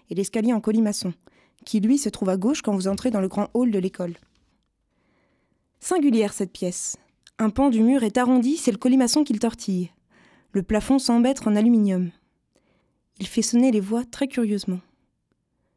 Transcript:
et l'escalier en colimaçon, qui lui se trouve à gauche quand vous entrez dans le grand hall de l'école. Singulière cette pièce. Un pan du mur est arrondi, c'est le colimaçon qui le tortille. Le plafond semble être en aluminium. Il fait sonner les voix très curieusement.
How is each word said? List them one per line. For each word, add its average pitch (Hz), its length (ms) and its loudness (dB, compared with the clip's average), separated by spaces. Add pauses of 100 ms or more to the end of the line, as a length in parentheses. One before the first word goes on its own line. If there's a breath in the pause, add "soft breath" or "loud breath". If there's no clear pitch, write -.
et 175 60 -10
l'escalier 220 380 -2
en 214 80 -2
colimaçon, 214 520 -2 (520 soft breath)
qui 214 160 -2
lui 233 160 4
se 254 120 -4
trouve 202 200 -4
à 185 80 0
gauche 233 240 -2
quand 208 120 -2
vous 190 140 -2
entrez 196 240 -2
dans 208 100 0
le 190 60 0
grand 202 260 -4
hall 247 160 0
de 208 100 0
l'école. 180 360 -6 (1700)
Singulière 247 500 0
cette - 220 -6
pièce. - 420 -8 (420)
Un 220 120 0
pan 262 200 2
du 220 140 2
mur 247 200 4
est 214 140 0
arrondi, 247 380 2
c'est 285 160 0
le 196 60 0
colimaçon 262 480 2
qui 254 80 -2
le 208 60 -4
tortille. 196 520 -4 (600 soft breath)
Le 196 120 -2
plafond 214 360 0
semble 240 280 2
être 269 200 -2
en 208 80 2
aluminium. 208 560 2 (1080)
Il 190 80 -8
fait - 140 -2
sonner 240 300 2
les 214 100 2
voix 226 240 -4
très 269 240 -6
curieusement. 202 500 -4 (960)